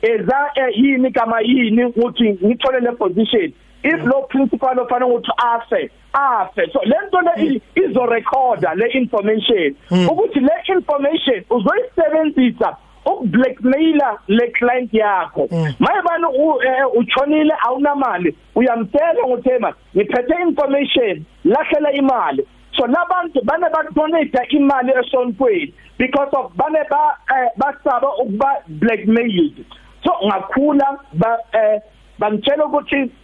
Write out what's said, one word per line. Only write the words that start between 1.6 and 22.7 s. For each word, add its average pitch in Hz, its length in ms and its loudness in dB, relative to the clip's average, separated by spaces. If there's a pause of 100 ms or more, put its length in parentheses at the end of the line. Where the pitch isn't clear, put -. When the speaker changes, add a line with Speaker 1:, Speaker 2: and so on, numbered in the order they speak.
Speaker 1:
ukuthi 233 600 0
ngithole 254 360 0
le 240 120 0
position?" 208 600 -2 (320)
If 311 180 0
Speaker 2:
Mm. 247 40 -2
Speaker 1:
lo 269 160 2
principal 262 560 0
ofana 247 280 -2
ukuthi 240 300 -2
afe, 233 540 -2 (220)
afe. 233 600 0
So, 180 120 0
le 240 120 2 (100)
nto 370 140 2
le 339 160 2
Speaker 2:
Mm. - 60 -2 (120)
Speaker 1:
i-, 220 80 -6 (220)
izorekhoda 240 880 0
le 220 160 0
information. 220 840 0 (160)
Speaker 2:
Mm. 180 180 2
Speaker 1:
Ukuthi 339 320 0
le 269 120 4 (160)
information 285 840 0
uzoyisebenzisa 302 1300 0 (300)
ukublackmaila 262 1120 0 (100)
le 226 240 2
client 247 400 -2
yakho. 208 580 0
Speaker 3:
Mm. 160 280 -2
Speaker 1:
Maye 339 240 0
bani 339 240 0 (120)
u-, 294 240 2
eh, 262 320 2
utshonile, 294 600 2 (120)
awunamali, 254 680 0 (180)
uyamtshela 240 680 0
ukuthi, 254 260 -2
"Hey 254 80 2
man, 185 160 -2 (200)
ngiphethe 247 480 0
information, 277 840 0 (200)
lahlela 294 480 2
imali." 262 540 0 (300)